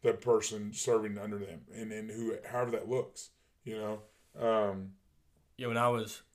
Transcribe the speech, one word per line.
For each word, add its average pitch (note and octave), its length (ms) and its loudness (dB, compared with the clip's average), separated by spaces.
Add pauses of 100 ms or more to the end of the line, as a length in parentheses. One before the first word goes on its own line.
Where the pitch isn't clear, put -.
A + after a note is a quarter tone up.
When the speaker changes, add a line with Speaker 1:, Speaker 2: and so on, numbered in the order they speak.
Speaker 1:
the A2+ 120 6
person G#2+ 580 2
serving G#2+ 460 2
under G#2 200 -6
them, E2+ 220 -8 (140)
and, A2 180 -8
and G#2+ 180 -8
who, A2 240 -2 (160)
however B2 200 0
that A2 180 -2
looks, - 400 -4 (360)
you A2 120 -8
know. G#2+ 240 -4 (400)
Um, G2+ 520 2 (680)
Speaker 2:
Yeah, B2+ 100 -4
when A#2 80 0
I A#2+ 120 4
was, A2+ 340 -2 (120)